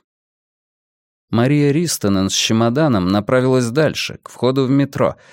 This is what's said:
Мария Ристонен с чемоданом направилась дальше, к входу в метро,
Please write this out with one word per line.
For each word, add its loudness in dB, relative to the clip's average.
Мария 2
Ристонен 0
с -4
чемоданом 0
направилась 0
дальше, -4
к -20
входу 0
в 0
метро, 0